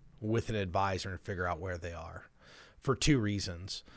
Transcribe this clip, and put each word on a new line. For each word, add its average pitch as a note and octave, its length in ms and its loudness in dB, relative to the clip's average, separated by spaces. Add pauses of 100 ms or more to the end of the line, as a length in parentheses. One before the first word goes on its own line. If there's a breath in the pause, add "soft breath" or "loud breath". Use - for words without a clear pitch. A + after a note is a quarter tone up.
(220)
with A2 280 0
an A2+ 60 0
advisor G2 540 2
and F2+ 100 -6
figure F2+ 280 -4
out E2+ 120 0
where F2+ 180 -4
they E2+ 160 -6
are E2 320 -10 (540 soft breath)
for B2+ 160 2
two C#3+ 240 6
reasons. G2 640 -2 (140 soft breath)